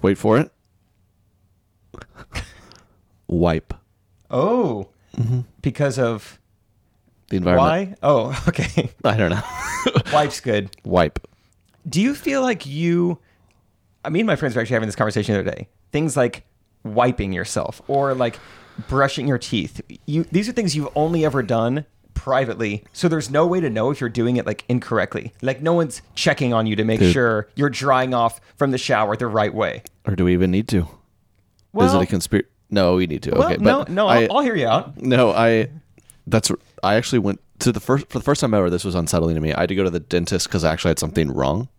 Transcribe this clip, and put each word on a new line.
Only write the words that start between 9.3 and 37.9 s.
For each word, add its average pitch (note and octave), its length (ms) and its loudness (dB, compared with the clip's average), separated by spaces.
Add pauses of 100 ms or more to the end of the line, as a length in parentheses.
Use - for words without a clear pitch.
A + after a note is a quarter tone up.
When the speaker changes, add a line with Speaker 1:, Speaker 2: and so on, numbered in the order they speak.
Speaker 1:
know. F#2+ 120 -2 (360)
<laughs> - 340 0
Speaker 2:
Wipe's D3 280 0
good. G#2 300 -2 (140)
Speaker 1:
Wipe. F2+ 420 0 (640)
Speaker 2:
Do D#3 120 0
you C4 140 2
feel C#4 280 -2
like A#3+ 240 -2
you, E3+ 520 0 (840)
I - 60 -6
mean, F#3 160 0
my F3+ 100 0
friends C3 180 -4
were A#2+ 80 0
actually A2+ 120 -2
having A2+ 140 0
this G2+ 80 -8
conversation G#2+ 380 -2
the G2 60 0
other F2+ 100 -4
day. - 180 -12 (240)
Things D3 240 -2
like B2 280 -2 (400)
wiping A2 480 0
yourself - 560 -6
or, C#3 260 0
like, B2 240 -2 (500)
brushing C3+ 380 0
your C3+ 120 0
teeth. - 420 -4 (260)
You, D#3 240 -2
these G3+ 180 0
are B3+ 40 -8
things F#3 240 -2
you've D3 180 -4
only D#3+ 300 0
ever C#3+ 180 0
done A#2 420 -2 (300)
privately, A2+ 800 -2
so - 160 -2
there's D3+ 220 -2
no D3+ 160 2
way F3+ 140 0
to D#3+ 100 -2
know A2 200 0
if D3 100 -6
you're B2 100 -4
doing A#2+ 260 0
it, A#2+ 100 -2
like, - 220 -8
incorrectly. A2+ 640 -2 (100)
Like, B2+ 200 -4
no E3 100 0
one's E3 280 -2 (140)
checking C#3 400 0
on A2 120 2
you G#2+ 100 -2
to G#2+ 80 0
make A2 160 0
Speaker 1:
Dude. F2+ 120 6
Speaker 2:
sure A2+ 440 0
you're C#3 140 0
drying C3 440 0
off A#2 260 0 (160)
from C#3 140 0
the B2+ 80 0
shower A2 380 0
the A#2+ 100 -4
right G#2+ 260 0
way. G#2 300 -2 (240)
Speaker 1:
Or G2+ 80 0
do F2+ 100 2
we F2+ 100 6
even F2+ 160 4
need G2 180 0
to? G#2 120 2
Is E2+ 40 -2
it - 40 -8 (840)
Speaker 2:
Well, - 280 4
Speaker 1:
a F3+ 60 2
conspir-, G2 380 0 (260)
no, F#2 260 4
we F#2 100 2
need D2 180 -6
to. - 80 -2
Speaker 2:
well, - 200 4
Speaker 1:
Okay, - 40 0
Speaker 2:
no, A3+ 240 4
Speaker 1:
but - 100 -8
Speaker 2:
no, G3 160 0
Speaker 1:
I - 180 4
Speaker 2:
I'll, - 120 0
I'll D4 60 4
hear B3 140 0
you C3+ 120 0
out. - 320 -2
Speaker 1:
No, B2 320 4
I, A2+ 380 2 (560)
that's, - 260 2 (300)
I G2 120 4
actually A#2+ 260 2
went G2 200 -2 (200)
to B2 120 2
the G#2 80 -4
first, C#3 300 0